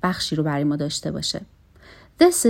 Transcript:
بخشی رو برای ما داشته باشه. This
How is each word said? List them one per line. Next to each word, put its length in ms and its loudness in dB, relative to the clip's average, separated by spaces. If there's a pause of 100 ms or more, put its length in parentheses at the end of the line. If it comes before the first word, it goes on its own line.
بخشی 340 -2
رو 60 0
برای 220 -2
ما 120 0
داشته 340 -6
باشه. 300 -6 (800)
This 300 6